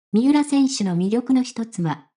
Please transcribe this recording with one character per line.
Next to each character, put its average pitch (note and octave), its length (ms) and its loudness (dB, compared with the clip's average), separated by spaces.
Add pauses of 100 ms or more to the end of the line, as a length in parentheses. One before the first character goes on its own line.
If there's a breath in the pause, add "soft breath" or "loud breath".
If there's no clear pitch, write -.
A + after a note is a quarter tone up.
(120)
三 A#3 160 2
浦 D4 160 4
選 C#4 240 2
手 C4+ 160 -4
の F3+ 140 0
魅 F#3 120 0
力 A#3+ 240 0
の B3+ 80 4
一 A#3 240 -8
つ A3+ 160 -8
は、 D#3 360 -4